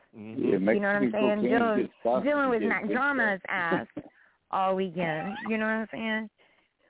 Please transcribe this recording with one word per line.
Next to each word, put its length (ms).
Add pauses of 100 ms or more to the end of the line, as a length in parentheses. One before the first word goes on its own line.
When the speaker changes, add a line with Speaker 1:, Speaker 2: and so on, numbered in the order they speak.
(140)
Speaker 1:
Mm-hmm. 300
Speaker 2:
Yeah, 300
Speaker 3:
you 60
know 80
what 80
I'm 140
Speaker 2:
Mexican 20
Speaker 3:
saying? 260
Speaker 2:
cocaine 120
Speaker 3:
Dylan, 300
Speaker 2:
gets 120 (100)
tough 220
Speaker 3:
Dylan 200
Speaker 2:
if 60
Speaker 3:
was 120
Speaker 2:
you 60
Speaker 3:
Mac 140
Speaker 2:
get 60
mixed 60
Speaker 3:
Drama's 460
Speaker 2:
up. 80
<laughs> 0
Speaker 3:
ass 380 (640)
all 260
weekend. 600 (120)
You 80
know 80
what 80
I'm 180
saying? 400 (600)